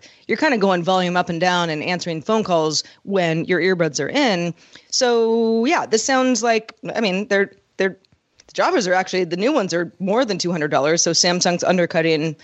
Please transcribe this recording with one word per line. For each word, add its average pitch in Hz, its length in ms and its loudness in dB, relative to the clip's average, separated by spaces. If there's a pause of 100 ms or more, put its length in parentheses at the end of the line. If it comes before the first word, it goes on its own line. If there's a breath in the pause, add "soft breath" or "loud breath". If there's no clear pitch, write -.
(280 loud breath)
you're 226 100 -2
kind 302 160 2
of 214 60 0
going 185 240 2
volume 180 320 0
up 180 120 0
and 170 120 -4
down 175 280 0
and 151 140 -4
answering 165 400 -6
phone 220 220 0
calls 156 400 0 (180 loud breath)
when 170 440 0
your 175 140 0
earbuds 170 380 0
are 139 100 -4
in. 185 460 0 (360 loud breath)
So, 226 720 2
yeah, 302 200 0
this 220 200 0
sounds 262 400 2
like, 226 280 0 (220)
I 220 60 -2
mean, 190 260 -2
they're, 196 240 0 (260)
they're, 190 220 -2 (480)
the - 80 -20
Jabras 262 320 2
are 180 80 0
actually, 185 300 0
the 170 120 -4
new 220 160 0
ones 202 220 0
are 170 240 -4
more 202 260 0
than 202 140 -2
two 175 140 -2
hundred 156 180 -6
dollars. 151 320 2
So 160 80 2
Samsung's 175 540 0
undercutting 165 800 0